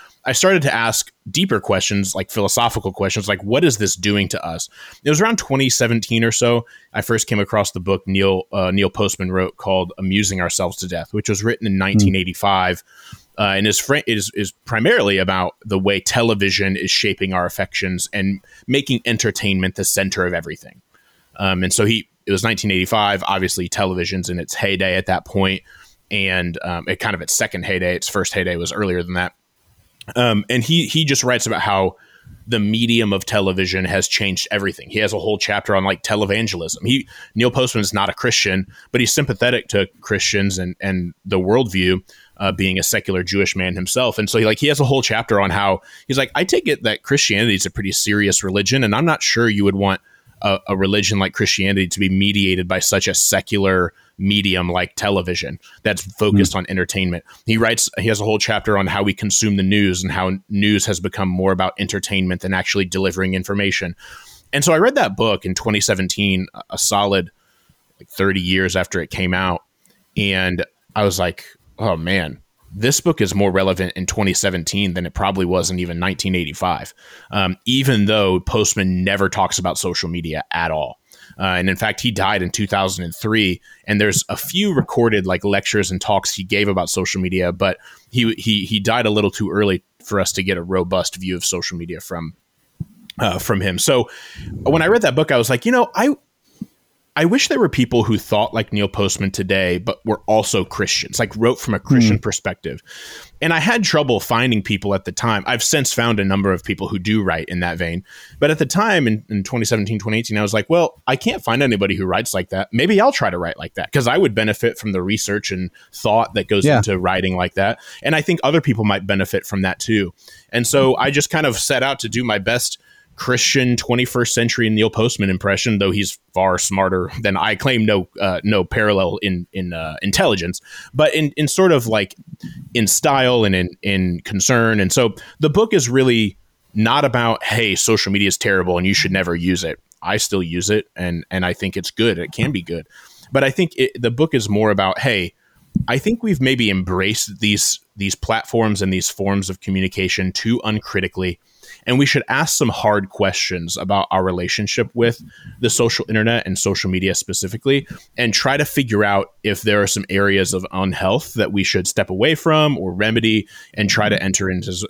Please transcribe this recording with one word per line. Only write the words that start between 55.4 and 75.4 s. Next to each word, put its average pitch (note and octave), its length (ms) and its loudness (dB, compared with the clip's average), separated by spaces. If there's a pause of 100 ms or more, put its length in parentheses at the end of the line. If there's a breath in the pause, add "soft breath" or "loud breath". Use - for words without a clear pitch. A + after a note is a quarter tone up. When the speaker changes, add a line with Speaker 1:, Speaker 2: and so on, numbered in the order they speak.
Speaker 1:
that's G#2 220 -2
focused G2+ 500 2
Speaker 2:
Mm. G2+ 40 -4
Speaker 1:
on F2+ 120 -4
entertainment." F2+ 540 -2 (220 loud breath)
He A2+ 120 2
writes, A2+ 400 0
he G2 120 0
has G#2 100 0
a G#2 40 -4
whole G#2+ 160 0
chapter G#2 380 0
on G2 100 0
how G2+ 160 -2
we G2+ 100 2
consume G#2 420 0
the G2 80 2
news F#2+ 400 2
and F#2 80 -4
how F#2 220 -2 (160)
news G#2 360 2
has F2+ 140 -2
become F#2+ 300 -4
more F#2 220 2
about F#2 280 0
entertainment F#2 640 -2
than F#2+ 120 -4
actually F#2+ 320 -2
delivering F#2 500 -2
information. F#2+ 600 -2 (560 loud breath)
And C#3+ 120 0
so E3 100 4
I D#3 60 4
read A3+ 160 4
that A#2+ 200 0
book A2 300 0
in F#2 100 -4
twenty G#2 240 -2
seventeen, F#2+ 760 0
a, - 80 -16 (100)
a - 60 -8
solid, C3+ 540 0 (680)
like, - 100 -20
thirty F#2+ 320 0
years F#2 340 2
after F#2 260 -2
it - 100 -10
came F#2 220 -2
out. F#2 300 0 (540 soft breath)
And F#2 480 0 (300)
I G#2+ 80 2
was F#2+ 140 2
like, F2+ 280 -4 (340)
"Oh G2 180 0
man, E2 420 -2 (320)
this A#2 300 0
book E3 180 0
is F#2+ 140 0
more G2 180 2
relevant F#2+ 420 0
in F#2 120 -6
twenty G2 300 0
seventeen F#2 580 -2
than F2 140 -4
it - 80 -14
probably G2 300 0